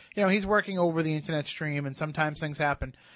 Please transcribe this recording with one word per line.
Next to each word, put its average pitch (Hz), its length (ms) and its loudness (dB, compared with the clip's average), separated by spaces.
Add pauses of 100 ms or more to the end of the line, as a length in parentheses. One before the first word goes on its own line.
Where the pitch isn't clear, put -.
(160)
you 208 60 0
know, 190 80 4
he's 196 160 2
working 202 320 2
over 165 240 4
the 156 140 2
internet 151 320 -2
stream, 147 380 -4
and 135 100 -6
sometimes 151 440 -2
things 147 200 -4
happen. 139 360 -2 (200)